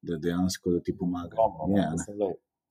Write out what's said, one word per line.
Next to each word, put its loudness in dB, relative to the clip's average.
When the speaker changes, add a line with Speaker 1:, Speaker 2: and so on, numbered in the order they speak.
Speaker 1:
Da -4
dejansko, 0
da 2
ti -2
pomaga. -4
Speaker 2:
Ogromno, 0
ne. 4
Speaker 1:
Je, 4
a -2
ne? -2
Speaker 2:
Mislim, -6
glej, 0